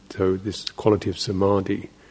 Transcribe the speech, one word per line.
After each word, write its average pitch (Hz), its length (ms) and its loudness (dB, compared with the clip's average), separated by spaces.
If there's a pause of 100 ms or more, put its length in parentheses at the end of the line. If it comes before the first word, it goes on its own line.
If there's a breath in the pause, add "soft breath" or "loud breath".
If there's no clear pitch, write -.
(100)
so 95 260 2
this 98 340 -8
quality 104 400 2
of 87 80 -6
samadhi 98 720 0 (200 loud breath)